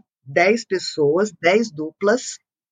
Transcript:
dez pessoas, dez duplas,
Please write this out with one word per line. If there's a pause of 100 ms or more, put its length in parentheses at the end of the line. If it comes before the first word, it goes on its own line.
(240)
dez
pessoas, (100)
dez
duplas, (320)